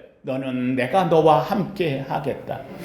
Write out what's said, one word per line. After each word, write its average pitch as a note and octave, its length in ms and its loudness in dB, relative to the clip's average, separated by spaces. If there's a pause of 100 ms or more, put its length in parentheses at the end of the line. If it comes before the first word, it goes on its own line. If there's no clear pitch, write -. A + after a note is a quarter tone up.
(240)
너는 C3 520 -4
내가 C3 300 2
너와 D#3+ 340 6
함께 D3+ 680 -2
하겠다. D3 520 -6 (260)